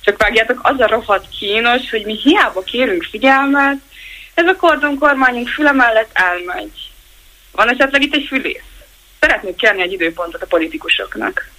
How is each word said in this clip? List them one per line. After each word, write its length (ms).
Csak 220
vágjátok, 400
az 180
a 60
rohadt 420
kínos, 520
hogy 140
mi 180
hiába 400
kérünk 480
figyelmet, 680
ez 120
a 100
kordon 420
kormányunk 500
füle 240
mellett 400
elmegy. 800
Van 180
esetleg 320
itt 120
egy 140
fülész? 400
Szeretnék 360
kérni 260
egy 100
időpontot 500
a 40
politikusoknak. 1120